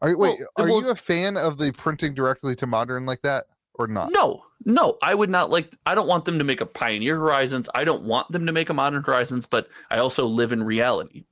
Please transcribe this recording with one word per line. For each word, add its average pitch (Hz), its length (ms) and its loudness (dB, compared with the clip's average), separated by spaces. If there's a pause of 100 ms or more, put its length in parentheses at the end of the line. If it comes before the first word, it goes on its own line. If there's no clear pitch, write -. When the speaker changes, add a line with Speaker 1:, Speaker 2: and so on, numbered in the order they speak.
Speaker 1:
Are 151 80 2
you, 175 80 0
wait, 185 200 2
Speaker 2:
Well, 127 180 -12
Speaker 1:
are - 160 2
Speaker 2:
well, 220 100 4
Speaker 1:
you 254 80 0
a 226 40 0
fan 185 420 0
of 151 220 0
the 143 140 0
printing 151 420 -4
directly 131 420 -2
to 135 100 -4
Modern 123 400 -2
like 127 160 -4
that 139 220 0 (300)
or 117 120 -2
not? 110 260 -4
Speaker 2:
No, 381 300 2 (220)
no, 240 380 2
I 175 120 2
would 208 160 2
not 180 200 2
like, 165 340 0
I 175 100 0
don't 202 140 2
want 175 160 2
them 170 140 0
to 147 60 2
make 135 180 0
a - 40 -4
Pioneer 117 520 -2
Horizons. 135 560 0
I 135 100 0
don't 156 200 0
want 113 280 -2
them 170 140 -2
to 165 60 0
make 160 180 0
a 160 40 -4
Modern 143 280 0
Horizons, 123 440 0
but - 220 -2 (220)
I 113 80 2
also 127 280 2
live 117 260 0
in 113 100 0
reality 110 680 -2